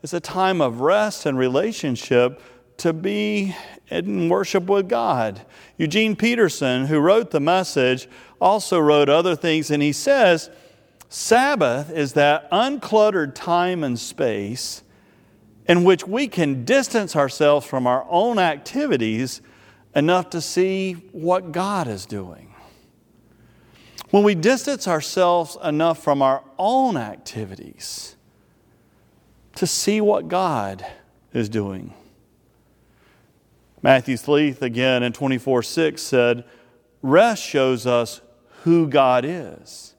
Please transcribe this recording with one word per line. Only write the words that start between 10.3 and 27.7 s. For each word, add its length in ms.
Sabbath 760
is 220
that 380
uncluttered 840
time 480
and 160
space 840
in 160
which 240
we 220
can 340
distance 540
ourselves 500
from 180
our 240
own 300
activities 1040
enough 360
to 100
see 540
what 400
God 380
is 160
doing. 500
When 120
we 120
distance 520
ourselves 760
enough 400
from 200
our 240
own 380
activities 1200